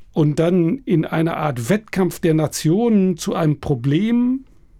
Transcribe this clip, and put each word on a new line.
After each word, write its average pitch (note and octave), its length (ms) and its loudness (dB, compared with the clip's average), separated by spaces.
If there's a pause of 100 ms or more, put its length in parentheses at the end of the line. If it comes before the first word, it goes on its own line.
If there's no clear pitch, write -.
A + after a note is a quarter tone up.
(140)
und D3+ 240 2
dann E3+ 420 2
in F3 260 0
einer E3 320 -2
Art C3 320 -4
Wettkampf F#3+ 500 -2
der D#3+ 160 2
Nationen F#3 800 2
zu - 160 -6
einem D#3 260 0
Problem, A3 840 0 (340)